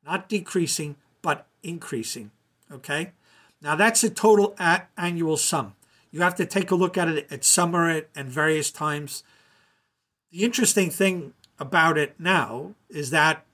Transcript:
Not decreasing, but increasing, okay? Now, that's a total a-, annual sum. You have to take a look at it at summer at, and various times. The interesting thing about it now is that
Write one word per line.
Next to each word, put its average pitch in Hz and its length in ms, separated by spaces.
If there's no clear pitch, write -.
Not 190 240
decreasing, 165 640
but 147 240
increasing, 123 680
okay? 147 400
Now, 147 140
that's 220 300
a 220 40
total 202 480
a-, 180 260
annual 170 380
sum. 135 400
You 156 100
have 175 140
to 175 100
take 190 260
a 190 40
look 180 220
at 170 120
it 151 200
at 143 140
summer 170 460
at, 156 260
and 139 140
various 151 420
times. 147 520
The 175 120
interesting 220 460
thing 180 440
about 160 380
it 147 200
now 160 560
is 147 220
that 156 420